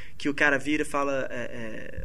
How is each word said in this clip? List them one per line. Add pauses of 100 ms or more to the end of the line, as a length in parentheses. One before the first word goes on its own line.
(180)
que
o
cara
vira
e
fala,
é,
é,